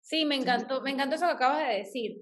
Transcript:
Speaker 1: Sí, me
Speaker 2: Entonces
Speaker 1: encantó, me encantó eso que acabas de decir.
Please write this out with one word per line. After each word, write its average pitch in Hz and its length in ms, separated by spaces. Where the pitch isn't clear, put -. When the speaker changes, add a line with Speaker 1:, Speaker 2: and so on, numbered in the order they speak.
Speaker 1:
Sí, 311 220
me 285 100
Speaker 2:
Entonces 247 280
Speaker 1:
encantó, 262 180
me 269 100
encantó 269 240
eso 330 100
que 339 80
acabas 285 340
de 220 80
decir. 208 460